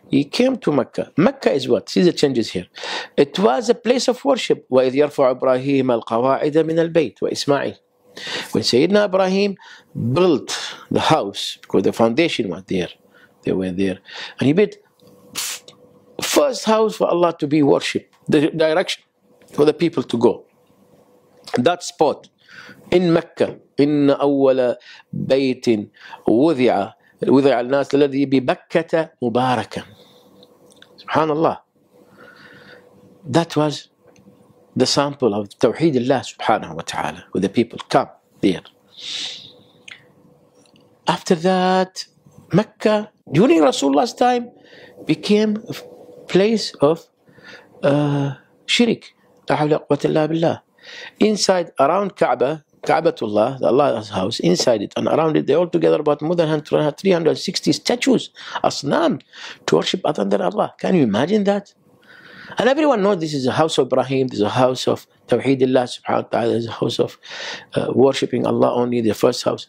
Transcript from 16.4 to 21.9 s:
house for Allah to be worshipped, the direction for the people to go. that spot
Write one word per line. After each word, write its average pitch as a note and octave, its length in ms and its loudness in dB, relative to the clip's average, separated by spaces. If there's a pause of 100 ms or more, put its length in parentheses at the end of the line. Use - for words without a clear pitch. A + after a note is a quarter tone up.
house A3 320 0
for G3 140 -2
Allah F3 300 2
to D#3 60 -4
be D3+ 160 2
worshipped, - 540 0 (140)
the D3+ 200 2
direction D#3+ 540 -2 (480)
for D3 140 2
the D3+ 80 4
people D3+ 300 -2
to - 140 -4
go. A2+ 280 2 (1080)
that E3+ 260 2
spot - 460 -2 (680)